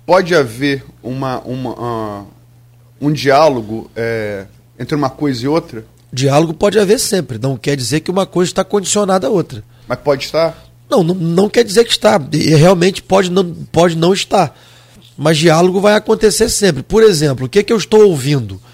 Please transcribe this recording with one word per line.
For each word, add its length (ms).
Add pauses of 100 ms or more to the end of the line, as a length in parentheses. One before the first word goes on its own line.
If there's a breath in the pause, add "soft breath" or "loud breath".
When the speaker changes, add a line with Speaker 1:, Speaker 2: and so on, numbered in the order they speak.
Speaker 1:
pode 280
haver 500 (180)
uma, 400
uma, 360
ah, 460 (760)
um 120
diálogo, 840
é, 500 (340)
entre 160
uma 140
coisa 340
e 40
outra? 380 (260)
Speaker 2:
Diálogo 420
pode 240
haver 220
sempre, 400
não 180
quer 180
dizer 260
que 100
uma 140
coisa 240
está 140
condicionada 640
à 20
outra. 340 (240 soft breath)
Speaker 1:
Mas 120
pode 260
estar? 380 (260)
Speaker 2:
Não, 140
não, 120
não 340
quer 140
dizer 220
que 60
está. 300 (100)
E 220
realmente 480
pode 300
não, 200 (200)
pode 240
não 180
estar. 420 (600 soft breath)
Mas 200
diálogo 440
vai 140
acontecer 540
sempre. 340
Por 180
exemplo, 440
o 40
que 100
é 40
que 100
eu 40
estou 320
ouvindo 520 (120)